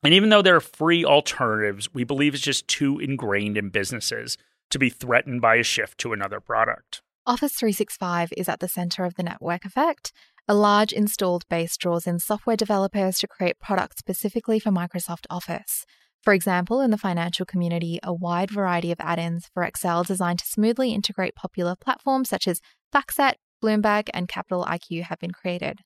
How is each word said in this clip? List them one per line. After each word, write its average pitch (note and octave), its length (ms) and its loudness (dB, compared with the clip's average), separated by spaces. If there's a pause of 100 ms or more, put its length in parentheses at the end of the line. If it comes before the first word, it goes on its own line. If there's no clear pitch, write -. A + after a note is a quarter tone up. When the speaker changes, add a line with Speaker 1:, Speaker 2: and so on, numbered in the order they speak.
Speaker 1:
And D3 100 6
even G3 160 6
though G#3 140 8
there F#3 140 8
are D#3 40 6
free E3+ 420 0
alternatives, G#2+ 920 2
we B2 100 -2
believe C#3 300 2
it's C#3 80 -6
just - 260 -2
too C#3 300 0
ingrained G#2 580 -2
in G2+ 140 -2
businesses A2+ 680 -4 (320)
to - 100 -2
be C3 120 2
threatened B2 500 0
by A#2 140 6
a A#2+ 80 4
shift - 360 -2
to - 140 -4
another G2 280 -6
product. - 600 -2 (260)
Speaker 2:
Office B3 280 0
three A3 180 0
six - 240 -4
five F3 400 -2
is F3+ 140 -4
at - 100 -4
the F3 80 -6
center F3+ 380 -4
of F3+ 80 -6
the - 80 -6
network F3 420 -6
effect. D4+ 480 -2 (340)
A G#3 60 2
large G#3 400 4
installed F#3+ 560 0
base E3+ 300 -2
draws E3+ 280 0
in F3 120 -2
software G#3+ 380 -2
developers G3 640 0
to - 60 -4
create - 320 -2
products - 380 -2
specifically A3 600 -2
for G#3+ 120 0
Microsoft F3 600 -4
Office. - 560 -8 (340)
For G#3 140 6
example, F#3 480 0
in B3+ 80 4
the G#3+ 80 2
financial F3 480 -2
community, E3+ 560 -2
a F#3 100 -6
wide F3 380 -2
variety F3+ 420 0
of E3+ 80 -6
add-ins E3+ 540 -4
for F3+ 80 -2
Excel F3 420 0
designed F3+ 360 -2
to - 60 -8
smoothly A3+ 460 0
integrate G3 420 -2
popular F3+ 420 -4
platforms C4 520 0
such - 180 -2
as F3 140 0 (340)
FactSet, C#4 420 2 (260)
Bloomberg, G#3+ 500 2
and F3+ 160 -4
Capital F3+ 400 -4
I E3 80 -2
Q E3+ 280 -6
have E3+ 140 -8
been F3+ 140 -8
created. F3+ 540 -6